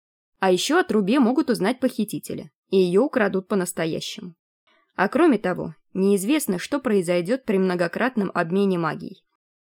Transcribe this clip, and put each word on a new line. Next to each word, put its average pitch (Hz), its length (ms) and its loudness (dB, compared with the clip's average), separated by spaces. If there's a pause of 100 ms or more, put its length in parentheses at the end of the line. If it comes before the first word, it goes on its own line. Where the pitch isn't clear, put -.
(400)
А 190 120 2
еще 269 280 2
о 359 40 2
трубе 220 360 2
могут 254 300 2
узнать 202 300 0
похитители, 208 720 -4 (180)
и 190 80 2
ее 185 260 4
украдут 196 440 -2
по-настоящему. 175 880 -6 (600)
А 190 120 2
кроме 277 300 4
того, 170 380 -6 (180)
неизвестно, 196 640 0
что 285 200 -4
произойдет 185 640 0
при 196 120 0
многократном 190 760 0
обмене 180 440 0
магией. - 460 -6 (520)